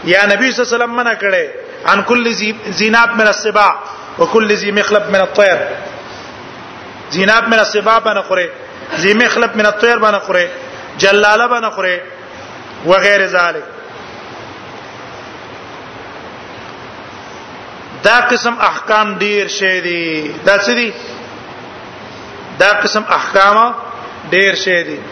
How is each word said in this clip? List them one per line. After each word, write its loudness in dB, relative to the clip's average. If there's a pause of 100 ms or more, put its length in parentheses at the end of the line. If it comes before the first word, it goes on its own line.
یا 4
نبی 2
صلی 0
الله 0
علیه 0
وسلم 0
منع 0
کړی، 0 (400)
عن 4
کل 2
ذی، -2 (200)
ذی 0
ناب 6
من 4
السباع 4 (460)
وکل 4
ذی -4
مخلب 2
من 4
الطیر. 4 (1500)
ذی 0
ناب 4
من 4
السباع 4
باندې 0
خوري، 0 (480)
ذی 4
مخلب 2
من 2
الطیر 4
باندې 4
خوري، 0 (500)
جلاله 6
باندې 0
خوري، -2 (840)
وغیر 6
ذلک. 0 (4000)
دا 6
قسم 2
احکام 2
ډیر 0
شی 0
دي. -4 (120)
دا 6
څه 0
دي؟ 0 (1700)
دا 6
قسم 0
احکام 4 (560)
ډیر 4
شی 0
دي. -8 (120)